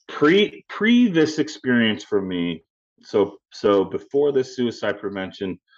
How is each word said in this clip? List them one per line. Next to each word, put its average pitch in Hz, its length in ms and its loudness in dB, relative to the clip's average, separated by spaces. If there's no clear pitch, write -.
pre, 185 640 2
pre 240 380 2
this 160 320 2
experience 120 640 0
for 101 180 -2
me. 87 420 -4
So, - 360 -2
so 98 340 2
before 139 460 -2
this 131 240 -2
suicide 110 440 -4
prevention, 95 600 -8